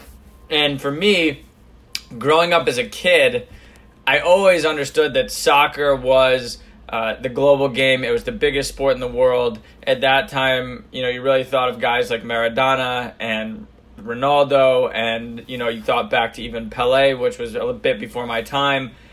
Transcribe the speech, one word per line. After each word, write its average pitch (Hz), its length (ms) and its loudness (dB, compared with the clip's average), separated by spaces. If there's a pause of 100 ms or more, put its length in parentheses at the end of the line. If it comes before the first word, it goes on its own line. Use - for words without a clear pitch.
(500)
And 147 300 0
for 139 100 -4
me, 165 540 0 (760)
growing 160 340 2
up 165 160 2
as 127 100 -2
a 120 80 -2
kid, 135 600 2 (580)
I 143 140 0
always 180 440 4
understood 151 500 0
that 127 160 0
soccer 143 640 2
was, 127 640 2 (300)
uh, 113 260 -4
the 127 140 -6
global 135 400 2
game. 131 360 0
It 120 80 -2
was 117 120 -2
the 123 80 -6
biggest 135 360 -2
sport 135 260 0
in 123 60 -10
the 123 80 -6
world. 123 500 0 (280)
At 131 160 0
that 135 260 2
time, 127 640 -2
you 127 100 -8
know, 127 60 -2
you 123 140 -6
really 131 220 2
thought 127 260 0
of 113 100 -8
guys 120 300 0
like 113 120 -4
Maradona 123 960 -2
and 110 480 -6 (320)
Ronaldo, 131 960 2
and, 113 560 -4
you 127 100 -10
know, 120 100 -4
you 113 120 -4
thought 117 300 -2
back 117 240 0
to 117 80 -14
even 113 280 -10
Pelé, 131 480 2
which 123 200 -2
was 117 160 -8
a 120 180 -4
bit 117 260 -2
before 120 280 -8
my 117 160 -4
time. 139 480 -2 (220)